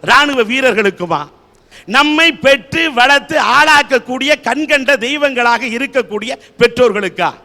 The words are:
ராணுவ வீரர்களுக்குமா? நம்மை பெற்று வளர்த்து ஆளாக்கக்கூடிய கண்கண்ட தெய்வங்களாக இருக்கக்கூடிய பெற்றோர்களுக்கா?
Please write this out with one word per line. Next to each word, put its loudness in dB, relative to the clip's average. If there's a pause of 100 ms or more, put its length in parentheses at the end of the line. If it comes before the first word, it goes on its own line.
ராணுவ 2
வீரர்களுக்குமா? -2 (640)
நம்மை 2
பெற்று 0
வளர்த்து 2
ஆளாக்கக்கூடிய 0 (100)
கண்கண்ட -2
தெய்வங்களாக -2
இருக்கக்கூடிய -6 (260)
பெற்றோர்களுக்கா? 0 (140)